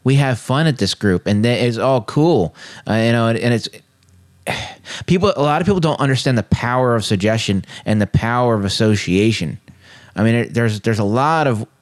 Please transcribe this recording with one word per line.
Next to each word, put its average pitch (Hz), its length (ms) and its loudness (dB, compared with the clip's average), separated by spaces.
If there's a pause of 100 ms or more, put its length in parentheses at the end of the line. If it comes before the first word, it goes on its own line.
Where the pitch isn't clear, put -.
We 131 100 4
have 135 240 2
fun 147 280 0
at 135 100 0
this 98 160 -2
group, 90 340 0
and 104 160 2
that 120 160 0
is 120 180 0
all 127 240 0
cool." 143 540 0 (340)
Uh, 104 40 0
you 113 180 2
know, 117 160 2
and, 113 120 0
and 120 140 0
it's, 107 140 -2 (800)
<sighs> - 580 -12
people, 185 300 2
a 135 80 -2
lot 147 180 2
of 175 60 -4
people 196 120 2
don't 156 200 0
understand 135 380 0
the 104 60 0
power 123 520 0
of 107 100 -2
suggestion 104 600 0 (200)
and 107 160 0
the 98 60 0
power 120 480 0
of 101 100 0
association. 101 920 0 (560)
I 101 80 0
mean, 113 120 2
it, 117 180 -2
there's, 110 280 0
there's 113 180 0
a 107 40 0
lot 143 440 0
of 113 180 -2 (160)